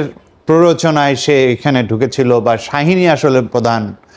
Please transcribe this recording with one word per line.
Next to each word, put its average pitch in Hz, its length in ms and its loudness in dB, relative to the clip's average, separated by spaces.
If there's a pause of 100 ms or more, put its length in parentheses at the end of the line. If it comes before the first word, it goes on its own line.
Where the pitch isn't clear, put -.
(460)
প্ররোচনায় 160 680 2
সে 131 360 2
এখানে 127 300 0
ঢুকেছিল 120 580 0
বা 113 160 0
শাহিনই 170 520 -2
আসলে 139 340 2
প্রধান, 113 520 -4 (220)